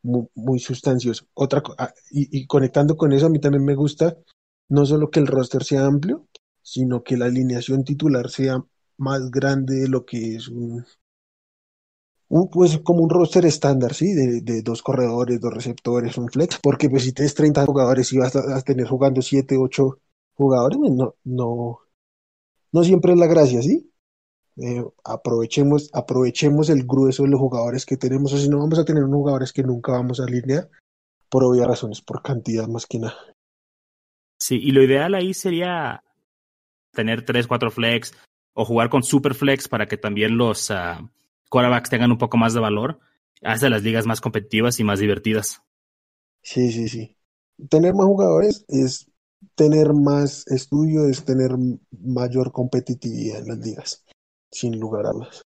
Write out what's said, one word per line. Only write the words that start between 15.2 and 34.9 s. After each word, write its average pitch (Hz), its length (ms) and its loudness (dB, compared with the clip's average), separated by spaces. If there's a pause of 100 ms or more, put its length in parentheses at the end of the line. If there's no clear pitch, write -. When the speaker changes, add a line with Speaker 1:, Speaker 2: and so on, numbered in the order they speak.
Speaker 1:
dos 117 140 -4
receptores, 120 640 -4
un 120 120 -6
flex, 160 320 -2
porque, 139 280 2
pues, 131 140 0
si 127 100 -4
tienes 143 220 -2
treinta 151 300 4
jugadores 131 460 2
y 131 60 0
vas 127 180 0
a, 131 220 -2
a 131 40 -4
tener 127 260 -2
jugando 131 340 2
siete, 135 360 0
ocho 131 420 0 (340)
jugadores, 135 440 2
pues, 277 140 2
no, 127 240 -2 (100)
no, 120 540 -6 (920)
no 170 120 4
siempre 175 300 6
es 175 60 6
la 170 80 6
gracia, 143 340 4
¿sí? 202 300 -2 (680)
Eh, 120 240 -6 (200)
aprovechemos, 139 880 0
aprovechemos 143 760 0
el 139 160 2
grueso 135 380 2
de 139 60 2
los 139 100 4
jugadores 127 460 -2
que 135 120 -4
tenemos, 135 360 -2
o 143 40 0
si 143 120 2
no, 143 100 2
vamos 160 200 2
a 156 60 2
tener 151 180 2
unos 135 140 0
jugadores 139 360 -2
que 135 100 -2
nunca 123 280 -2
vamos 123 280 -2
a 135 40 -4
alinear, 127 460 -4 (600)
por 131 140 4
obvias 123 240 4
razones, 117 340 -4
por - 200 -12
cantidad 113 460 -4
más 117 180 -8
que - 140 -8
nada. 113 180 -8 (1200)
Speaker 2:
Sí, - 160 -2
y 131 160 0
lo 135 120 8
ideal 139 300 4